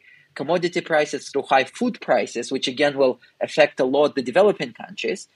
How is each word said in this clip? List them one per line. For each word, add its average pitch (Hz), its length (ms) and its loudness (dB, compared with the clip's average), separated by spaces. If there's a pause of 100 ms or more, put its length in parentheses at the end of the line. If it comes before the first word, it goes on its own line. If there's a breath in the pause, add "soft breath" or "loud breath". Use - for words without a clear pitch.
(340 soft breath)
commodity 170 460 -2
prices, 151 480 -2
through 135 140 -2
high - 220 2
food - 360 -4
prices, 120 520 -2
which 131 160 -2
again 139 280 0
will 131 240 2 (200 soft breath)
affect - 400 2
a 139 40 2
lot 143 300 2
the 139 80 -2
developing 160 500 2
countries. - 640 -8